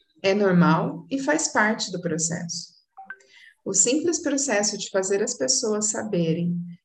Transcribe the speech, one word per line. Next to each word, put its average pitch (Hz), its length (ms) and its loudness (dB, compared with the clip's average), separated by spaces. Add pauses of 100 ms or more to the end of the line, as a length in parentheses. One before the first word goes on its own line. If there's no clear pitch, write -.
(220)
É 196 120 4
normal 180 760 4
e 269 80 -2
faz 294 300 0
parte 220 440 0
do 180 100 -6
processo." 165 720 -6 (920)
O 190 100 -4
simples 311 460 2
processo 208 580 0
de - 120 -10
fazer 196 340 0
as - 100 -4
pessoas 214 580 0
saberem 175 680 -2 (280)